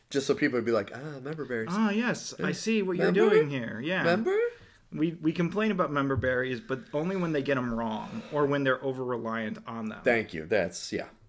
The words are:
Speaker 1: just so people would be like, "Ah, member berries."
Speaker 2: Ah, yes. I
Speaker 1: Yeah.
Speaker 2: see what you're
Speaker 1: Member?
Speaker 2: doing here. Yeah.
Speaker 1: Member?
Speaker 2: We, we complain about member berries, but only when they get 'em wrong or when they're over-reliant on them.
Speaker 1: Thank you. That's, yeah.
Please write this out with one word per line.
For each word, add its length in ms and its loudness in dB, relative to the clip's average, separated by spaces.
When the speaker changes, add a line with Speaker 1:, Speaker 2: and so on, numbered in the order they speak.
Speaker 1:
just 160 0
so 80 4
people 240 2
would 80 0
be 60 2
like, 220 2
"Ah, 280 -10
member 240 -8
berries." 260 -4
Speaker 2:
Ah, 180 2
yes. 480 -2
I 100 -2
Speaker 1:
Yeah. 40 0
Speaker 2:
see 300 0
what 160 -2
you're 140 4
Speaker 1:
Member? 180 6
Speaker 2:
doing 200 6
here. 300 -4
Yeah. 220 0
Speaker 1:
Member? 340 2
Speaker 2:
We, 280 0
we 120 0
complain 400 0
about 200 0
member 240 2
berries, 440 0
but 200 -4
only 220 0
when 160 0
they 100 2
get 160 2
'em 160 -2
wrong 480 -4
or 140 2
when 180 2
they're 180 2
over-reliant 840 -4
on 220 -8
them. 160 -10
Speaker 1:
Thank 280 2
you. 140 -8
That's, 460 0
yeah. 160 -4